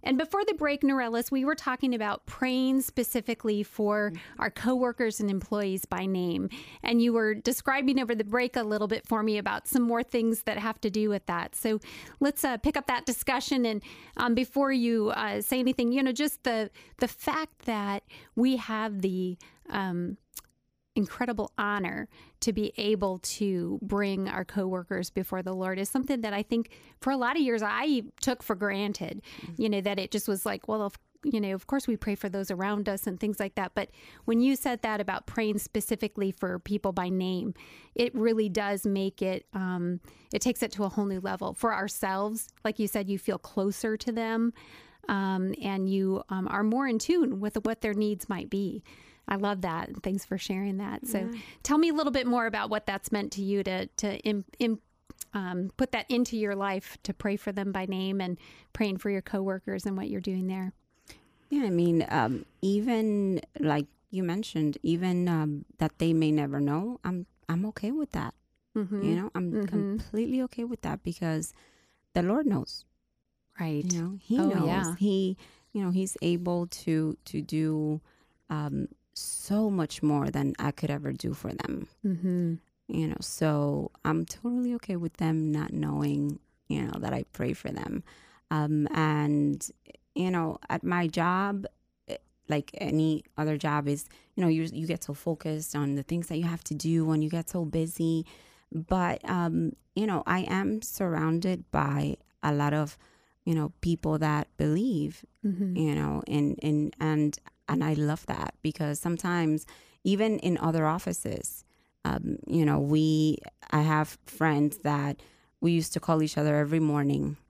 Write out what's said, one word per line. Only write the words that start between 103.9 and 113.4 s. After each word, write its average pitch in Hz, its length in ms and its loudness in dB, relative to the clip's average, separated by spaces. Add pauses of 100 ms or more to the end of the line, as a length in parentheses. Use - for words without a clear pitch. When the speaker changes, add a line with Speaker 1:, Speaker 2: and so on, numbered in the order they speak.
Speaker 2:
that 151 280 2 (100)
believe, 156 680 0 (180)
Speaker 1:
Mm-hmm. 190 320 0
Speaker 2:
you 156 200 4
know, 147 320 0
and, 147 340 2
and, 151 380 0
and 151 400 2 (300)
and - 140 2
I 156 100 2
love 151 340 0
that - 340 -4
because 147 380 -2
sometimes 170 640 0 (380)
even 208 360 4
in 175 200 2
other 165 260 2
offices, - 800 -2 (420)
um, - 320 -2 (100)
you 165 180 4
know, 147 140 4
we, 156 580 4 (340)